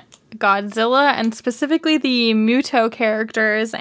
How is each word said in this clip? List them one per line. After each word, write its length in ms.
Godzilla 760
and 220
specifically 600
the 360
Muto 580
characters 880